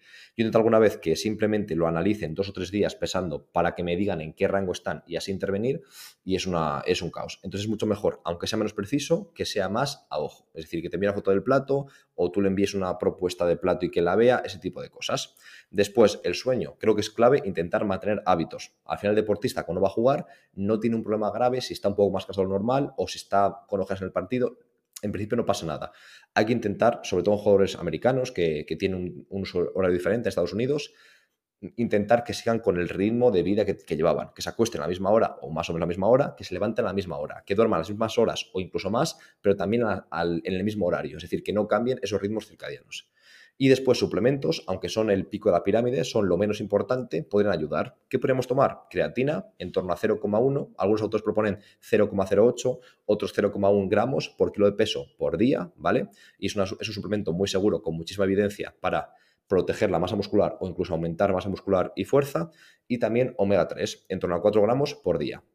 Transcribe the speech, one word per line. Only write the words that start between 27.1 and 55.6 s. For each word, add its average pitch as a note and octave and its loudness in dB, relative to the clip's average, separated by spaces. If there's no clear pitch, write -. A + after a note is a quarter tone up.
todo G#2 4
en G2+ -2
jugadores G2 4
americanos A#2+ -2
que, D#2+ 0
que - -4
tienen F#2 -2
un, F2+ -8
un G2 -6
uso F2 -2
horario F2+ 2
diferente G#2 0
en - 0
Estados F2 -2
Unidos, B2+ -4
intentar A2 2
que G#2+ -6
sigan A#2 -2
con F#2 0
el F2 0
ritmo A2 2
de F2+ 2
vida B2+ 2
que, F#2 -2
que - -6
llevaban, D2+ 0
que - -12
se F2 -6
acuesten A2 -2
a - -6
la D#2+ -4
misma F#2 -2
hora A2 4
o C#2 -12
más D#2+ -4
o - -2
menos E2 -2
la E2+ 0
misma F#2+ 0
hora, C3 4
que G2 -16
se - -12
levanten G#2+ -2
a G2 -2
la F#2 -6
misma F2+ -4
hora, - -10
que G2 -2
duerman G#2+ 4
las E2 -4
mismas G#2+ -2
horas - 0
o F#2+ -4
incluso F#2 -6
más, C3+ -2
pero G2 2
también A2+ 0
a, G2 -2
al, E2+ -2
en F#2+ -4
el F#2+ -2
mismo G#2 -2
horario, D#2 -2
es E2 -12
decir, F2 -6
que F#2 -4
no G#2 2
cambien A#2+ 0
esos G2 -2
ritmos G#2 -4
circadianos. - -16
Y C3+ 6
después B2+ 4
suplementos, A#2+ 0
aunque F#2 -6
son A2 0
el F#2+ 2
pico G2+ 0
de - 4
la E2+ 4
pirámide, A#2 2
son G2+ 2
lo F2 4
menos G#2 0
importante, G#2 0
podrían G2+ 2
ayudar. D#2 -2
¿Qué C3+ -2
podríamos B2+ 0
tomar? C3 0
Creatina, B2 -2
en F2+ -8
torno F2+ -2
a E2+ -2
cero G#2+ 0
coma G#2 0
uno, C#3 0
algunos G#2+ 2
autores G#2+ -2
proponen G#2+ 0
cero G#2 2
coma G2 -2
cero G#2 6
ocho, B2 0
otros G#2 0
cero G2+ 2
coma G2+ 2
un G2+ 4
gramos B2+ 0
por F2+ 2
kilo G2+ 2
de G2+ 6
peso G#2 -2
por D2 -2
día, C3+ 2